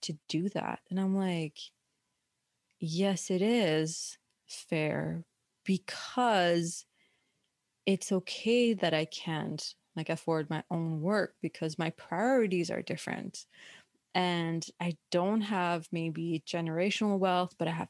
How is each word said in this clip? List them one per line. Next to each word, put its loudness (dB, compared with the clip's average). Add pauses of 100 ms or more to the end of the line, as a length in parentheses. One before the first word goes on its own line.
to -8 (100)
do 0
that?" -4
And -2
I'm 2
like, -2 (1200)
"Yes, 0
it 2
is 2 (300)
fair, -2 (380)
because 2 (1000)
it's 0
okay 2
that 2
I 2
can't, -6 (220)
like, -4
afford -2
my -2
own -2
work 0
because -6
my 0
priorities 0
are -2
different." -6 (760)
And 0 (160)
I -2 (140)
don't 2
have 0
maybe -2
generational 0
wealth, 2
but 0
I 0
have -4